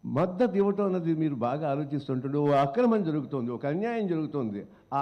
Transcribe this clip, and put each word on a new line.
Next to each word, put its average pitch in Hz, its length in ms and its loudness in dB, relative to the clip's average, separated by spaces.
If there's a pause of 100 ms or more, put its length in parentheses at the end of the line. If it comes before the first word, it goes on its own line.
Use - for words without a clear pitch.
మద్దతు 185 500 0
ఇవ్వటం 202 280 2
అన్నది 175 300 0
మీరు 156 200 0
బాగా 139 360 -2
ఆలోచిస్తుంటుంటే 139 680 -2
ఓ 147 120 4
అక్రమం 208 540 4
జరుగుతోంది, 139 460 -2
ఒక 117 160 -6
అన్యాయం 214 400 -2
జరుగుతోంది. 143 600 -4 (260)
ఆ 139 100 0